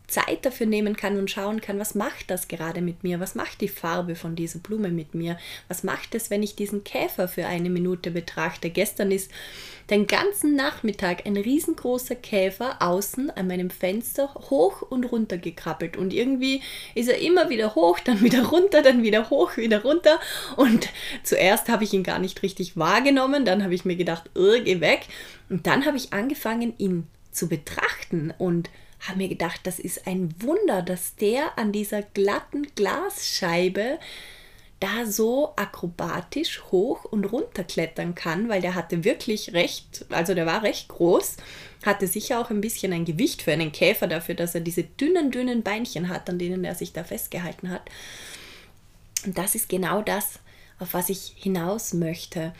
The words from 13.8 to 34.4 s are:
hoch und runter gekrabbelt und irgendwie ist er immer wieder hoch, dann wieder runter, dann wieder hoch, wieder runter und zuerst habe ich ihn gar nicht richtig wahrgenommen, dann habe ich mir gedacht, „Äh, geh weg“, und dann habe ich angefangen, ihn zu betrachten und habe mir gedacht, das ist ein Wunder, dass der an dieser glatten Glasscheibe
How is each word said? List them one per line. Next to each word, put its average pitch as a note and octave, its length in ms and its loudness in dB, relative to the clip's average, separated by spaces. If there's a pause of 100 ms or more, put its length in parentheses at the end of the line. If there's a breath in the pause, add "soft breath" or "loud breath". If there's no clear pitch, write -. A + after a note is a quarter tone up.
hoch D#4+ 480 2
und B3+ 220 -2
runter A3+ 340 -2
gekrabbelt E3+ 580 -6
und F#3+ 160 -2
irgendwie C4+ 480 0 (340 loud breath)
ist A#3+ 140 0
er - 100 4
immer E4 300 6
wieder G#3+ 260 0
hoch, E4+ 260 6
dann G#3 220 4
wieder A#3+ 240 6
runter, E4 360 6
dann B3 200 8
wieder G#3+ 280 4
hoch, D4 260 4
wieder A3 260 4
runter D#4 380 6 (360 loud breath)
und A#3 340 6 (320 loud breath)
zuerst G#3 460 4
habe A3 160 2
ich G3+ 100 0
ihn F#3+ 100 2
gar E3+ 140 0
nicht F#3 240 -4
richtig F#3+ 340 -4
wahrgenommen, C4 720 4
dann G3 180 4
habe F3+ 100 0
ich F3+ 100 -2
mir F3 120 0
gedacht, E3+ 400 -2
„Äh, G#3 240 6
geh F3+ 200 2
weg“, F#3+ 260 2 (420 loud breath)
und F#3 180 -4
dann B3+ 200 4
habe C#4+ 100 2
ich - 160 -8
angefangen, A#3 680 -2
ihn F3+ 280 -2 (240)
zu - 180 -4
betrachten - 880 -4
und E3+ 320 0 (320 loud breath)
habe F#3 180 -6
mir F#3+ 100 0
gedacht, - 360 -4
das F3+ 160 -6
ist - 260 -8
ein F#3 320 0
Wunder, D4 420 2
dass F3 360 -6
der A#3+ 420 0
an G#3+ 140 0
dieser G#3 300 -2
glatten A#3+ 720 -2
Glasscheibe G3+ 1200 0 (800 loud breath)